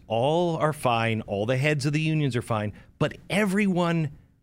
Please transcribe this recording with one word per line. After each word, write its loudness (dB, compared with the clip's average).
all 0
are 0
fine. 0
All -2
the 0
heads 0
of 0
the 0
unions 0
are 0
fine. -2
But -2
everyone 2